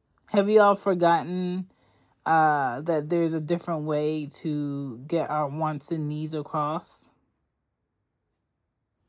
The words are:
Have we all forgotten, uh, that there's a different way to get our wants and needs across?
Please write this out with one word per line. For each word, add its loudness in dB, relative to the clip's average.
Have 4
we 8
all 8
forgotten, 0
uh, 2
that -2
there's 2
a -2
different -4
way -2
to -4
get -2
our -2
wants -6
and -4
needs -6
across? -6